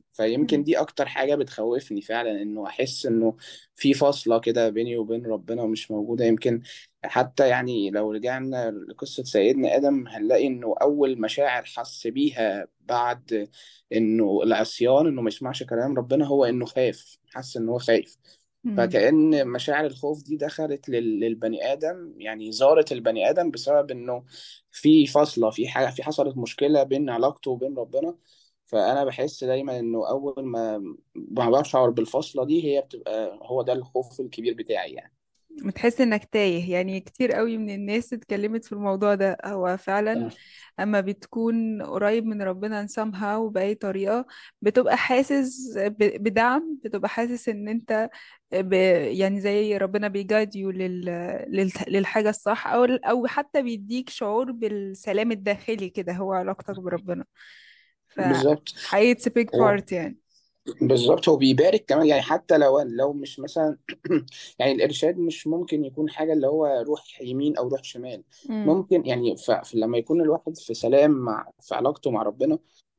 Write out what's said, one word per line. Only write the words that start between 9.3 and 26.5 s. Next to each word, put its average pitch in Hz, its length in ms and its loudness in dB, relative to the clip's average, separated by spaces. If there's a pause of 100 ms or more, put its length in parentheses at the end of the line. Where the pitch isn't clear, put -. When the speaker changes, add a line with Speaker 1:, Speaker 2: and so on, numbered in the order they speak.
Speaker 1:
آدم، 139 320 2
هنلاقي 117 400 2
إنه 123 340 -2
أول 135 400 2
مشاعر 123 440 0
حس - 420 -10
بيها 113 600 -2 (140)
بعد 120 680 -2 (440)
إنه 110 500 2
العصيان، 120 640 2
إنه 135 140 -2
ما 113 60 -2
يسمعش 127 360 -6
كلام 123 340 -2
ربنا، 135 280 0
هو 139 200 2
إنه 120 200 -2
خاف، - 520 -4 (160)
حس 127 240 -12
إنه 113 140 -4
هو 123 80 -2
خايف. - 380 0 (460)
Speaker 2:
مم. 214 120 -4
Speaker 1:
فكأن 147 720 4
مشاعر 143 380 -2
الخوف 143 380 -6
دي 147 140 -8
دخلت 147 520 -6
لل-، 117 300 0
للبني 113 540 -2
آدم، 165 440 -6
يعني 110 340 -10
زارت 147 400 6
البني 117 380 0
آدم 165 220 0
بسبب 139 400 0
إنه 123 320 -8 (480)
في 151 360 6
فاصلة، 127 420 2
في 117 180 -4
حاجة، 127 220 0
في 131 140 -10
حصلت 139 340 -2
مشكلة 143 460 2